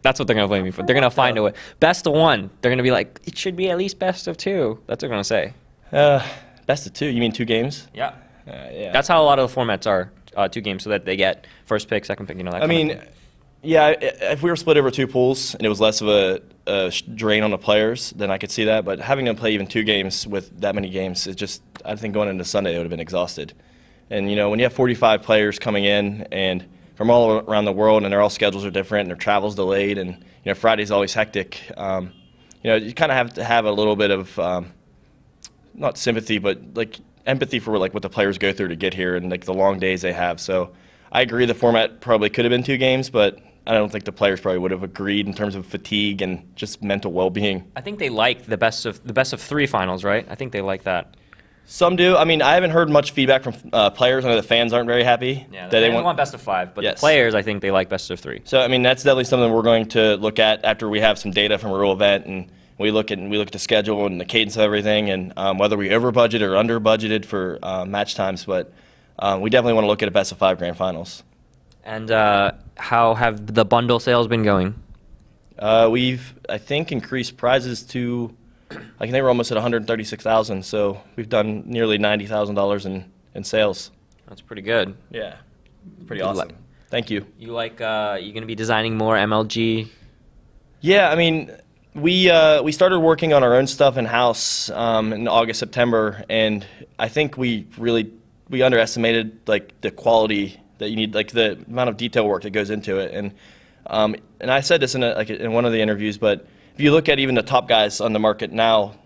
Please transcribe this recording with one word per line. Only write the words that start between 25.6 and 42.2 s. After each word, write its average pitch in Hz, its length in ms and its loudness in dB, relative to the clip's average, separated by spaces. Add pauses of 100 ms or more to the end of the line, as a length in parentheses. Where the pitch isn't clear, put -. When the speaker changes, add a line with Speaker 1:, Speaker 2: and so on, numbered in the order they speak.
Speaker 2:
in 101 460 0
and 92 340 -4 (300)
from 110 140 -2
all 113 300 4
around 104 260 0
the 101 60 0
world, 107 320 4
and 98 100 -2
their 101 80 4
all 104 80 4
schedules 101 340 -2
are 101 60 -6
different, 98 360 -2
and 90 40 -10
their 85 80 -10
travel's 104 380 0
delayed, 98 420 0
and, 92 140 -6
you 90 120 -16 (220)
know, 101 80 -2
Friday's 107 380 0
always 101 200 0
hectic, 107 480 -4 (160)
um, 95 360 -6 (500)
you 110 80 -4
know, 110 60 4
you 113 180 -4
kinda 151 220 0
have 120 180 -2
to - 100 -8
have 117 220 2
a 107 60 0
little 107 240 2
bit 101 160 2
of, 95 260 -4
um, 90 340 -4 (1000)
not - 240 -6
sympathy, 110 400 -4
but, 98 220 -2 (160)
like, 113 240 -8 (260)
empathy 135 340 -2
for, 110 180 -2
like, 95 160 -2
what 104 100 -8
the 95 60 -8
players 98 280 0
go 98 160 0
through 95 140 -4
to 85 80 -6
get 92 180 -4
here 90 220 -4
and, 90 160 -4
like, 90 140 -8
the 95 80 -6
long 95 260 0
days 92 220 -2
they 90 120 -4
have. 87 260 -4
So 92 320 -4 (400)
I 120 100 2
agree 120 240 0
the 117 100 0
format 117 460 2
probably 107 280 2